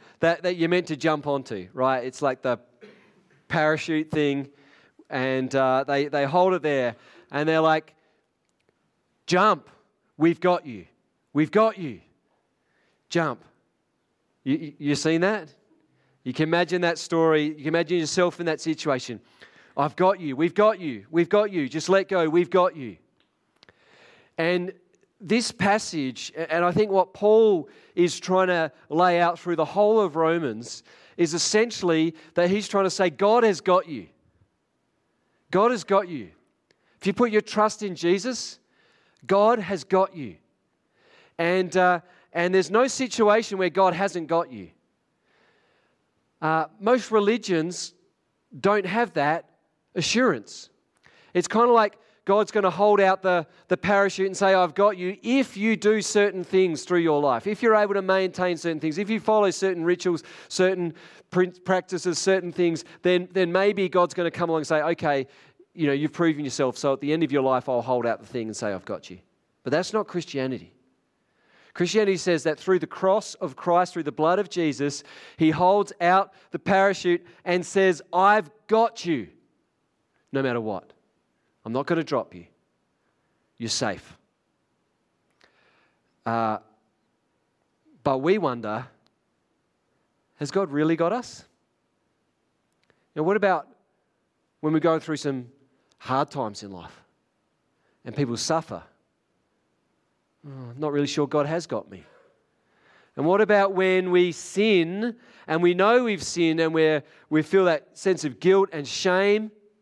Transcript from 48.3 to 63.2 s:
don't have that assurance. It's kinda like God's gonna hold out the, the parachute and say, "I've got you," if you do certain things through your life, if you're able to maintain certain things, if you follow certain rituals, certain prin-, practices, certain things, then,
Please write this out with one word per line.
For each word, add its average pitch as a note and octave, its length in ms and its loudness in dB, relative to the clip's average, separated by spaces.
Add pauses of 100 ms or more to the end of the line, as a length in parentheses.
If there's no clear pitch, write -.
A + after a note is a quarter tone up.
don't G3 280 0
have G3 280 -2
that D3+ 320 0 (500)
assurance. F#3 760 -2 (640)
It's F3 140 0
kinda A#3+ 240 4
like A3 260 4 (280)
God's G3+ 260 2
gonna G3 180 2
hold G3+ 320 4
out F#3+ 200 4
the, F3+ 260 0 (220)
the F3+ 80 0
parachute G3 500 0
and F#3+ 100 -6
say, F#3+ 160 4
"I've F3+ 220 2
got G3+ 220 2
you," F3+ 260 -6
if B3+ 340 0
you G#3+ 180 2
do G#3 260 2
certain G3+ 420 0
things F#3 400 0
through F3+ 160 0
your D#3 220 2
life, C3+ 260 0
if G#3 160 -4
you're A3+ 120 6
able G#3 200 2
to G3 60 0
maintain F#3 540 0
certain D#3+ 240 -4
things, D3+ 180 -4
if G3 120 -4
you A3 100 -2
follow G#3+ 320 2
certain F3+ 320 -2
rituals, F3 400 0 (240)
certain F#3 460 0 (380)
prin-, F3+ 240 0 (100)
practices, F3+ 540 -2
certain F#3+ 320 0
things, E3+ 340 -2 (160)
then, F3+ 300 2